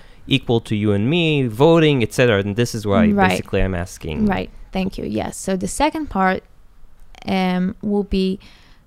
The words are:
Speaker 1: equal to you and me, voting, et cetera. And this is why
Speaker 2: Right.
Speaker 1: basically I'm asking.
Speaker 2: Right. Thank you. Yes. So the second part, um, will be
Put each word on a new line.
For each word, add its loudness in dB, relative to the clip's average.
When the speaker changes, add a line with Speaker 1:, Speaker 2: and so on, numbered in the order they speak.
Speaker 1:
equal 2
to -4
you 0
and 0
me, 0
voting, 4
et -4
cetera. 4
And -2
this 0
is -6
why 4
Speaker 2:
Right. 2
Speaker 1:
basically -2
I'm 0
asking. -4
Speaker 2:
Right. -2
Thank -4
you. -8
Yes. -6
So -4
the -6
second -2
part, 0
um, -2
will -2
be -2